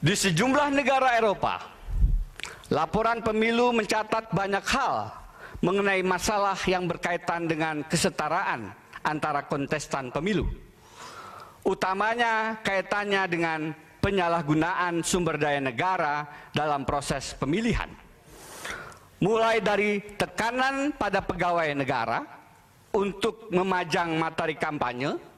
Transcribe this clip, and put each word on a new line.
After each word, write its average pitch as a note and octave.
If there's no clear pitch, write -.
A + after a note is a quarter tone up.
Di D3+
sejumlah B3+
negara C4
Eropa, F#3
laporan A3
pemilu A#3
mencatat A3
banyak G3
hal C3+
mengenai G3
masalah F#3+
yang F#3
berkaitan E3+
dengan D#3
kesetaraan D#3
antara D3+
kontestan C#3
pemilu. D#3+
Utamanya A3
kaitannya G3
dengan E3
penyalahgunaan E3+
sumber D#3+
daya C#3+
negara D3
dalam D3
proses C#3+
pemilihan. F3
Mulai A3+
dari G#3
tekanan C4
pada G3
pegawai F3
negara C3+
untuk G3+
memajang F3+
materi D#3+
kampanye C#3+